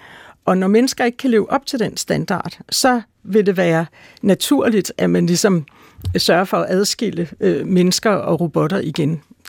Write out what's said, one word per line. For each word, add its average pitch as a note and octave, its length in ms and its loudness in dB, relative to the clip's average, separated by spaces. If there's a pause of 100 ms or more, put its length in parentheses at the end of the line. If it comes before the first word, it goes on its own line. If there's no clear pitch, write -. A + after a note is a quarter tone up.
(460)
Og F#3 120 2
når F#3 100 0
mennesker A#3+ 380 2
ikke A#3+ 120 -2
kan C#4 120 -2
leve A3 220 2
op C4+ 140 -2
til C4 140 -4
den - 180 -4
standard, E3 600 -4 (120)
så B3 320 0 (220)
vil G3 220 2
det F#3+ 120 0
være E3 280 2 (360)
naturligt, G#3+ 760 0
at F3+ 120 0
man F3 160 2
ligesom F3 400 2 (520)
sørger F#3 280 2
for - 120 -4
at E3+ 120 -2
adskille, F#3 580 -2 (120)
øh, F3 280 0
mennesker F#3 440 2
og E3+ 300 -2
robotter E3 380 -2
igen. D#3 420 -4 (280)